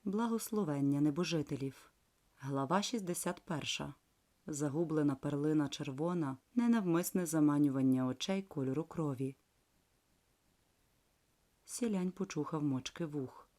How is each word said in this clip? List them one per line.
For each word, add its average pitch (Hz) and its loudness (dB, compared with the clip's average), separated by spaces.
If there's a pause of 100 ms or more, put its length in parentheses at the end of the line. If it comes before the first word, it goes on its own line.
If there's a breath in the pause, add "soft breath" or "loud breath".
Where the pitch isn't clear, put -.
Благословення 190 0
небожителів. 147 -2 (480)
Глава 139 0
шістдесят 180 -4
перша. 143 -6 (540)
Загублена 151 0
перлина 147 0
червона, 147 -4 (180)
ненавмисне 185 2
заманювання 143 4
очей 190 -2
кольору 139 -2
крові. 135 -4 (2250)
Сілянь 190 -2
почухав 156 -4
мочки 139 -2
вух. 147 -8